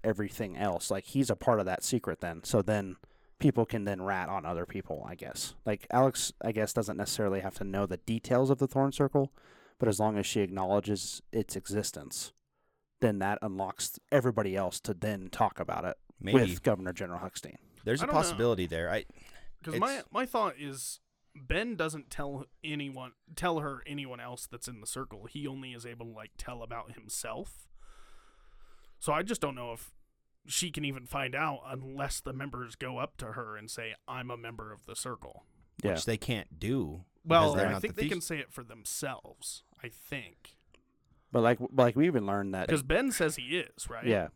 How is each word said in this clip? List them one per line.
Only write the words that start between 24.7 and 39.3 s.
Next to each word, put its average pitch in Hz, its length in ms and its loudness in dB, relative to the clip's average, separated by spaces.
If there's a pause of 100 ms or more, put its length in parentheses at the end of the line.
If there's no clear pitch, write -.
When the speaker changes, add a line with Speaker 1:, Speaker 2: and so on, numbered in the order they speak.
Speaker 3:
the 107 80 -14
circle. 120 380 -8
He 147 200 -8
only 135 280 -8
is 117 120 -14
able 117 200 -12
to, 117 80 -12
like, 107 240 -16
tell 123 260 -10
about 113 300 -10
himself. 117 720 -8 (1300)
So - 120 0
I 151 100 4
just 208 200 -2
don't 139 140 -2
know 120 180 -8
if - 180 -14 (540)
she 160 260 0
can 151 140 -4
even 135 200 -4
find 135 300 -2
out 147 300 0
unless 135 540 -6
the 131 140 -6
members 127 420 -8
go 127 220 -6
up - 200 -4
to 110 160 -8
her 113 220 -8
and 107 160 -12
say, 113 240 -8 (120)
"I'm 127 220 -8
a 120 80 -6
member 113 360 -10
of - 120 -20
the 113 100 -12
circle." - 500 -10 (360)
Speaker 1:
Yeah. 98 120 2
Speaker 2:
Which 80 120 0
they 113 120 2
can't 104 420 -4
do 92 460 -2 (200)
Speaker 3:
Well, 165 280 8
Speaker 2:
because - 20 2
they're 196 140 4
Speaker 3:
I - 40 2
Speaker 2:
not 185 80 -2
Speaker 3:
think 220 140 -4
Speaker 2:
the 214 80 0
Speaker 3:
they 147 60 2
can 185 80 0
Speaker 2:
thieves. 165 100 -6
Speaker 3:
say 156 120 -4
it - 120 -10
for 127 120 -14
themselves, - 1000 -8 (180)